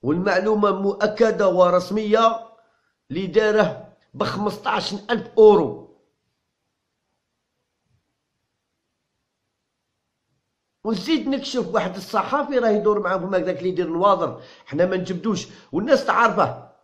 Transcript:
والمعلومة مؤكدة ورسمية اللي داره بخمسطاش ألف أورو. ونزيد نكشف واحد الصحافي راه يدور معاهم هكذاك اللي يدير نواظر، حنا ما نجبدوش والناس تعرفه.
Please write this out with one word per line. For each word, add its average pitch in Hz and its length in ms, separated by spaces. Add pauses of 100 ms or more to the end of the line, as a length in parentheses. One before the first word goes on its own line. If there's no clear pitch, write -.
والمعلومة 196 680
مؤكدة 202 760
ورسمية 202 960 (640)
اللي 180 160
داره 214 680 (200)
بخمسطاش 208 800
ألف 208 340 (100)
أورو. 202 600 (4000)
ونزيد 226 440
نكشف 254 400
واحد 185 280
الصحافي 254 640
راه 233 100
يدور 208 300
معاهم 185 360
هكذاك 180 220
اللي 180 120
يدير 175 180
نواظر، 165 540 (240)
حنا 160 200
ما 185 120
نجبدوش 185 500 (240)
والناس 226 340
تعرفه. 196 680 (120)